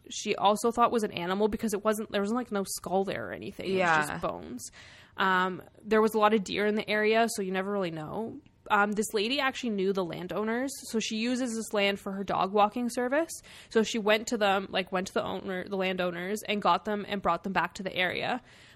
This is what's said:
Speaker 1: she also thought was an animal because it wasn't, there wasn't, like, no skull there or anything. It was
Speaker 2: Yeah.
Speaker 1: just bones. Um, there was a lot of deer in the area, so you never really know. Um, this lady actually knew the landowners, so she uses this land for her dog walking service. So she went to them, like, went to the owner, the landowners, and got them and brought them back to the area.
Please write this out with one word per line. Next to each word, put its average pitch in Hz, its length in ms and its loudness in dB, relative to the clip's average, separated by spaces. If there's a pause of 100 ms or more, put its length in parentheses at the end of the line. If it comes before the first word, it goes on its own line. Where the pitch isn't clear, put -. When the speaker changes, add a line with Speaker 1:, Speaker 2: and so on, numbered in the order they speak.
(100)
Speaker 1:
she - 240 -2
also 214 380 4
thought 233 200 4
was 233 120 2
an 196 80 -2
animal 190 360 0
because 220 240 -2
it 185 100 -2
wasn't, 214 300 0
there 202 80 2
wasn't, 208 160 0
like, 247 160 -4
no 196 120 0
skull 190 400 0
there 117 240 -6
or 92 40 -8
anything. - 340 -10
It 190 80 -2
was 190 40 2
Speaker 2:
Yeah. 160 300 4
Speaker 1:
just 170 140 -6
bones. - 460 -8 (480)
Um, 185 460 2 (220)
there 214 180 4
was 220 120 2
a 220 40 0
lot 214 160 6
of 214 100 4
deer 202 220 0
in 214 80 2
the 220 160 -4
area, 220 400 4
so 220 120 -6
you 190 100 -4
never 190 200 -2
really 185 200 -2
know. 165 440 -8 (340)
Um, 208 220 4
this 208 200 -2
lady 233 280 0
actually 262 300 -2
knew 196 220 2
the 190 120 0
landowners, 214 680 -4 (180)
so 226 80 0
she 214 180 -4
uses 240 380 -2
this 220 200 -6
land 202 260 2
for 196 120 -8
her 196 120 -6
dog 180 280 0
walking 214 360 4
service. 254 420 0 (380)
So 220 140 4
she 226 160 -2
went 214 300 2
to 240 100 -2
them, 196 320 2
like, 185 200 -2
went 190 180 -2
to - 60 -18
the 208 80 2
owner, 185 460 -6
the 202 80 -4
landowners, 185 720 -2
and 208 140 0
got 180 240 4
them 208 200 -2
and 202 140 -4
brought 170 240 0
them 190 80 -4
back 175 220 0
to - 80 -12
the 185 120 -6
area. 185 460 0 (360)